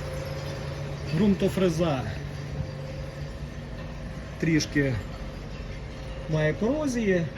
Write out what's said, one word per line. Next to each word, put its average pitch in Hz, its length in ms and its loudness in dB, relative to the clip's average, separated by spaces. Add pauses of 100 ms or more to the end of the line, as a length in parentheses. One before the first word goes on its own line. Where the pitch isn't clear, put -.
(1160)
ґрунтофреза 175 840 4 (2500)
трішки 147 520 4 (1400)
має 151 200 6
корозії, 226 720 4 (120)